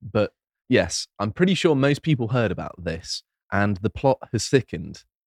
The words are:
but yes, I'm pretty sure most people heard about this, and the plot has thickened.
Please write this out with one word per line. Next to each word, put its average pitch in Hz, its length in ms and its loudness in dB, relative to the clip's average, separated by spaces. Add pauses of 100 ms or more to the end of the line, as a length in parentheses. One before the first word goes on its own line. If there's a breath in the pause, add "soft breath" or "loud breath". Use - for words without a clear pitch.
but 107 300 0 (360)
yes, 127 380 2 (140)
I'm 107 100 -2
pretty 180 240 2
sure 156 220 4
most 139 260 2
people 127 240 0
heard 113 240 0
about - 320 -8
this, 82 400 -8 (300)
and 101 240 2
the 101 140 -4
plot - 280 0 (140)
has - 160 -4
thickened. - 560 -2 (340)